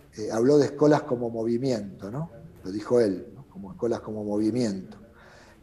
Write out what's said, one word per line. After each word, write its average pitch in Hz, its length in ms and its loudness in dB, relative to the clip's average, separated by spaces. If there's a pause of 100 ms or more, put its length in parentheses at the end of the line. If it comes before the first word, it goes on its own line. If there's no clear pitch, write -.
(180)
eh, 107 120 -6
habló 123 280 4
de 139 80 6
escuelas 147 380 4
como 120 260 -4
movimiento, 113 840 -2
¿no? 156 180 -8 (360)
Lo 92 60 -8
dijo 107 280 0
él, 95 340 0
¿no? 120 160 -20
Como 95 220 -14
escuelas 113 300 -4
como 107 240 -8
movimiento, 104 720 -2 (640)